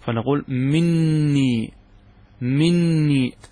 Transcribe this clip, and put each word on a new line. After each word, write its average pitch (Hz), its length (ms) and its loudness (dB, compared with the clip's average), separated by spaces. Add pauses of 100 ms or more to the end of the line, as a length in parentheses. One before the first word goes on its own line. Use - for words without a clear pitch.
فنقول: 123 420 -2
مني، 143 1300 0 (680)
مني 151 920 0 (180)